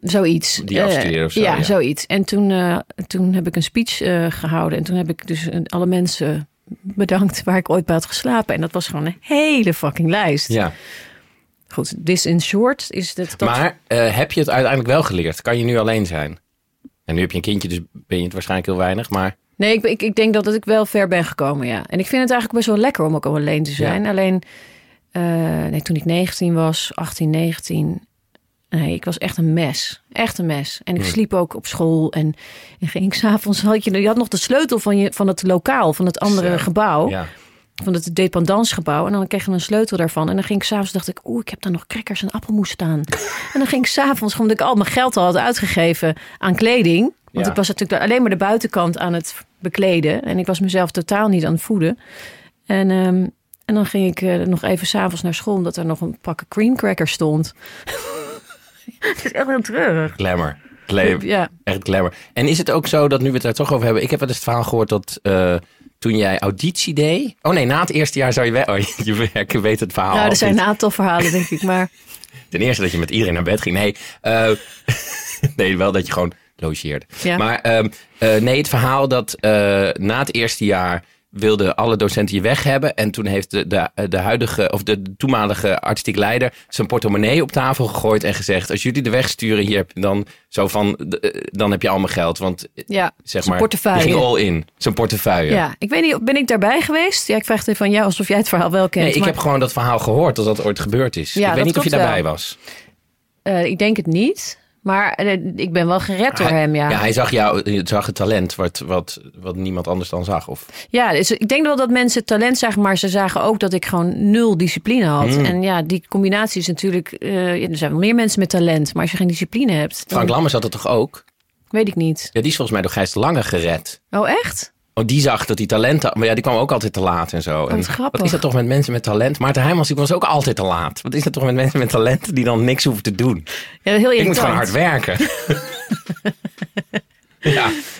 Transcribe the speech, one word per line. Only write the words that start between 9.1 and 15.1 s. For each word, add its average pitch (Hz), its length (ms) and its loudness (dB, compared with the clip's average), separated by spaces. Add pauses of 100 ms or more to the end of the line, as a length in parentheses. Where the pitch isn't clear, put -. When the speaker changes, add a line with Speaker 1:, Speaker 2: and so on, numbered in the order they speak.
Speaker 1:
hele 285 540 2
fucking 160 360 -2
lijst. 170 380 0
Speaker 2:
Ja. 104 240 0 (960)
Speaker 1:
Goed, - 260 -6 (100)
this 160 220 0
in 170 140 2
short 240 480 0
is - 260 -8
dat, 175 220 -8
dat 196 120 -2
Speaker 2:
Maar, 127 380 0
eh, 113 300 2
heb 139 160 0
je - 80 2
het 147 100 2
uiteindelijk 127 420 2
wel 156 100 4
geleerd? 82 400 -2